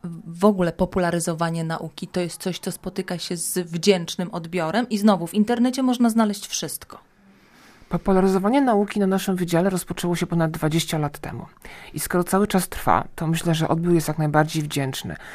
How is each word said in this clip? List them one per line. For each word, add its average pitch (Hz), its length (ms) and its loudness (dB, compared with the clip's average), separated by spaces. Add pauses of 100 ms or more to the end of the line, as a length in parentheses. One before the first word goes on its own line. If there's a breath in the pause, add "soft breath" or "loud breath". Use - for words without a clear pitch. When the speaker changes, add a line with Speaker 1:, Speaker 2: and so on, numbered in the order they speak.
(280)
Speaker 1:
w 170 180 0
ogóle 185 280 4
popularyzowanie 170 920 0
nauki 160 440 -6
to - 120 -4
jest 175 220 -4
coś, 180 180 -4
co 185 120 -6
spotyka 185 460 -6
się 170 200 -6
z - 220 -4
wdzięcznym 175 720 -2
odbiorem 170 580 -2
i 220 80 0
znowu 196 300 4
w - 60 -10
internecie 240 500 2
można 247 260 4
znaleźć 220 380 0
wszystko. - 600 -10 (840 soft breath)
Speaker 2:
Popularyzowanie 190 720 4
nauki 208 380 2
na 196 80 4
naszym 190 280 0
wydziale 175 340 2
rozpoczęło 175 460 -2
się 170 120 0
ponad 165 240 0
dwadzieścia 160 460 0
lat 147 220 -4
temu. 139 260 -10 (480 loud breath)
I 151 60 -8
skoro 180 240 0
cały 196 240 2
czas 185 220 0
trwa, - 460 2
to 160 120 -4
myślę, 165 280 2
że 160 120 0
odbiór 170 260 2
jest 160 140 2
jak 156 100 -2
najbardziej 156 460 2
wdzięczny. 135 520 -4 (200 loud breath)